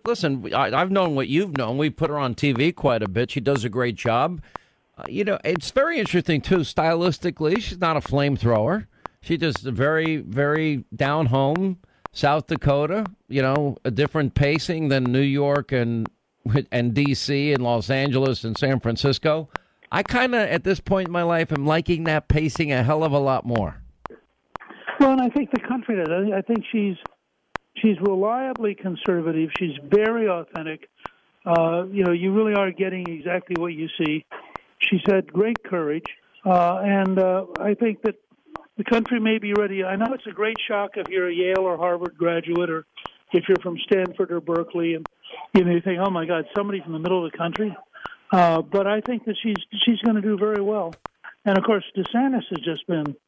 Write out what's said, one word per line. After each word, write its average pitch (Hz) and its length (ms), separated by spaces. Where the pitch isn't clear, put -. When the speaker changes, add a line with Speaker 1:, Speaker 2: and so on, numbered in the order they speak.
Speaker 1:
listen. 147 500
I, 120 200
I've 175 180
known 185 240
what 131 140
you've 160 260
known. 123 220
We 151 120
put - 200
her 147 100
on 127 160
T 143 160
V 143 220
quite 117 280
a 107 60
bit. 113 240
She - 80
does 123 240
a 117 60
great 120 260
job. 139 460
Uh, - 100
you 190 160
know, 202 220
it's - 260
very 320 260
interesting 175 440
too. 190 160
Stylistically, 165 1040
she's 180 180
not 165 160
a 143 60
flamethrower. 139 840
She 165 160
does 143 280
a 131 60
very, 156 460
very 143 640
down 143 340
home 143 520
South 147 360
Dakota. 151 580
You 135 120
know, 135 440
a 127 60
different 143 440
pacing 156 540
than 135 160
New 123 160
York 143 500
and, 117 380
and 120 200
D 143 200
C 143 400
and 127 100
Los 120 260
Angeles 135 540
and 113 140
San 135 240
Francisco. 147 640
I 202 100
kinda, 240 480
at 165 120
this 185 160
point 190 280
in 170 60
my 175 100
life, 165 300
am 143 140
liking 160 380
that 156 220
pacing 151 460
a 127 100
hell 151 200
of 156 100
a 143 60
lot 135 260
more. 110 340
Speaker 2:
Well, 269 120
and 262 100
I 247 80
think 285 220
the 233 80
country 247 360
does. 170 140
I, 196 300
I - 20
think 220 300
she's, 202 240
she's 214 240
reliably 214 760
conservative. 165 720
She's 160 180
very 220 360
authentic. 160 640
Uh, 170 460
you 196 120
know, 175 80
you 175 200
really 214 240
are 196 160
getting 180 360
exactly 175 540
what 170 120
you 156 140
see. 156 220
She's - 260
had 190 260
great 214 320
courage. 160 420
Uh, 180 380
and, 190 360
uh, 185 260
I 202 160
think 220 260
that 214 140
the 208 60
country 226 360
may 220 180
be 208 160
ready. 196 300
I 185 120
know 220 180
it's 247 140
a 202 60
great 214 240
shock 202 280
if 196 120
you're 180 220
a 170 40
Yale 185 260
or 185 180
Harvard 175 400
graduate 170 520
or 160 160
if 175 160
you're 185 140
from 170 180
Stanford 185 520
or 170 100
Berkeley 170 540
and, 160 100
you 190 100
know, 175 80
you 170 100
think, 180 220
"Oh, 196 60
my 170 160
God, 160 200
somebody 202 260
from 165 120
the 160 60
middle 180 240
of 160 80
the - 60
country." 175 380
Uh, 170 320
but 196 240
I 214 140
think 240 240
that 208 180
she's, 214 140
she's 220 160
gonna 220 200
do 208 160
very 208 240
well. 196 320
And, 196 120
of 185 60
course, 208 200
DeSantis 240 540
has 175 140
just 160 240
been 151 280